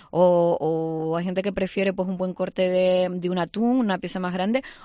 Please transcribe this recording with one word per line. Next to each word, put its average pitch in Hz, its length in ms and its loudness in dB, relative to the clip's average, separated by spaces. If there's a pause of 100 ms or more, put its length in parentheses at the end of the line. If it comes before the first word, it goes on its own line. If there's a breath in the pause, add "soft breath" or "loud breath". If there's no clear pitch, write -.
(120 loud breath)
o, 175 480 4
o 160 580 -2
hay 175 80 -2
gente 185 160 -2
que 196 100 -2
prefiere, 190 400 -2
pues, 185 160 -4
un 185 100 -4
buen 185 180 -4
corte 185 340 -2
de, 185 400 2
de 180 220 -4
un 185 80 0
atún, 226 380 0
una 208 200 2
pieza 185 220 -8
más 180 120 -4
grande, 202 300 0 (220 loud breath)